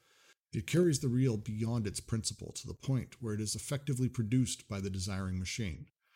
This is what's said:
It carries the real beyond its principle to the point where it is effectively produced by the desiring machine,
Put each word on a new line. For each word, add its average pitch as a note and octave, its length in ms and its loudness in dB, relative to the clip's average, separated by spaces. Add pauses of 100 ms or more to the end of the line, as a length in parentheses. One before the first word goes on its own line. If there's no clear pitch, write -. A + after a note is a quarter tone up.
(520)
It - 160 -4
carries E3 320 6
the C#3 80 2
real B2 280 4
beyond A2 500 0
its G2 120 -4
principle - 540 -4
to - 160 -12
the - 60 -8
point - 460 -2
where A2 140 -2
it G#2 60 0
is G#2+ 160 -2
effectively C3 520 -2
produced A#2 600 0
by G2+ 120 -4
the G2 80 -2
desiring F#2+ 520 -2
machine, F#2 460 -4 (280)